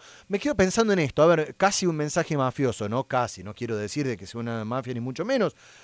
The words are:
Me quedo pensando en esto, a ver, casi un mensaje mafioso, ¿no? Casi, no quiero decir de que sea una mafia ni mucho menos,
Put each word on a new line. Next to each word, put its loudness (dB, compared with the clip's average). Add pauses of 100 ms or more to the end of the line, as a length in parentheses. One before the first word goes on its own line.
(280)
Me -2
quedo -2
pensando 4
en 4
esto, 2
a 8
ver, 4
casi 2
un 0
mensaje -2
mafioso, 0
¿no? -2
Casi, -2
no -12
quiero -4
decir -4
de -2
que -14
sea -10
una -6
mafia -6
ni -6
mucho -6
menos, 0 (280)